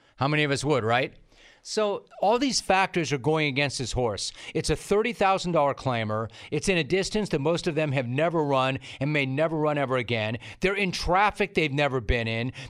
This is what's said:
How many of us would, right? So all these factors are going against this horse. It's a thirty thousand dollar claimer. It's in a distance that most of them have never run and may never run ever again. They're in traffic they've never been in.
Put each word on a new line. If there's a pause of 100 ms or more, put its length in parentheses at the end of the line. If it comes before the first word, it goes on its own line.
(160)
How
many
of
us
would,
right? (520)
So (160)
all
these
factors
are
going
against
this
horse. (200)
It's
a
thirty
thousand
dollar
claimer. (200)
It's
in
a
distance
that
most
of
them
have
never
run (200)
and
may
never
run
ever
again. (240)
They're
in
traffic
they've
never
been
in. (180)